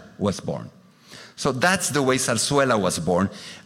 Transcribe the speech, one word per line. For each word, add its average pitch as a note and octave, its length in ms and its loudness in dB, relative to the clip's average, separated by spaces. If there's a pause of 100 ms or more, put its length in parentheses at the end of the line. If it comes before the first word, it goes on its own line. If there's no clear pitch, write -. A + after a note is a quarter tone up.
(200)
was G2 200 -2
born. A#1 300 -8 (680)
So - 160 -2
that's F3+ 380 0
the C#3+ 140 2
way C3 140 4
zarzuela C3 640 2
was F2+ 200 0
born, F2+ 320 0 (340)